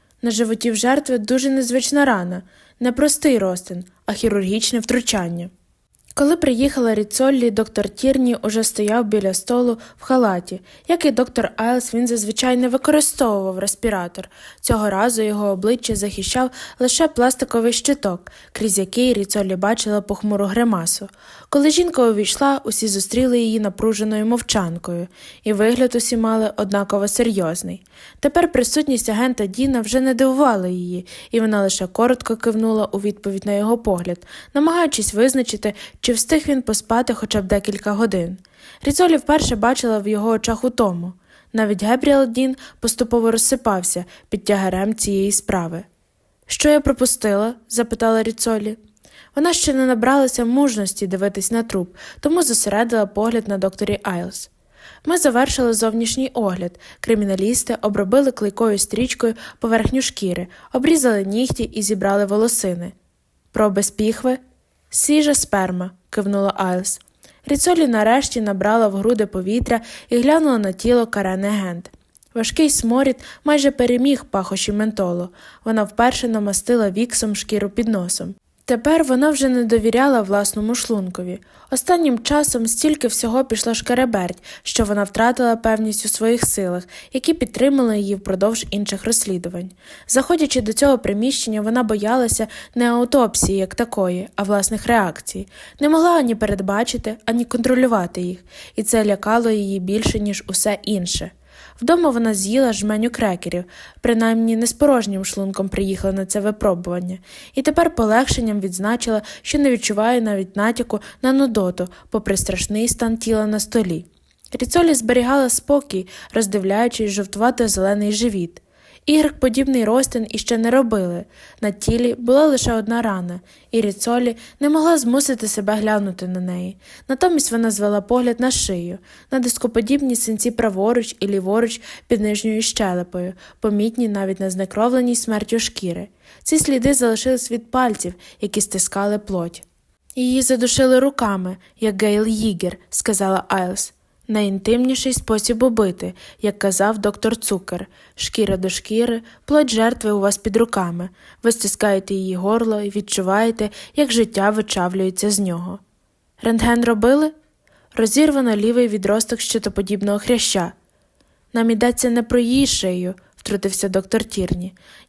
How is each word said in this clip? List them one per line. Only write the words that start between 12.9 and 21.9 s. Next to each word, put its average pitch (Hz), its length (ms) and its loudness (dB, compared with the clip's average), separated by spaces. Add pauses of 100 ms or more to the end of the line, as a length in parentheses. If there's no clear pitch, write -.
респіратор. 190 720 -4 (320)
Цього 214 280 0
разу 220 320 0
його 208 260 -2
обличчя 208 480 0
захищав 202 540 -2 (300)
лише 254 280 2
пластиковий 240 640 0
щиток, 214 580 -2 (200)
крізь 208 260 -2
який 240 360 0
Ріцоллі 196 420 -2
бачила 208 460 0
похмуру 202 440 -2
гримасу. 196 640 0 (400)
Коли 285 220 4
жінка 311 380 2